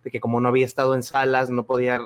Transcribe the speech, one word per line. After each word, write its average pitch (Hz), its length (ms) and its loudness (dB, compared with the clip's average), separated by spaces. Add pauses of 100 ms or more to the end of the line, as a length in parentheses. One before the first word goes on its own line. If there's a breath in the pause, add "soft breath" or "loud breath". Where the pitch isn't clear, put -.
de - 80 -10
que 120 80 -8
como 117 220 -2
no 123 80 2
había 131 160 4
estado 131 280 0
en 127 100 -2
salas, 131 460 0
no 120 160 -2
podía 123 400 0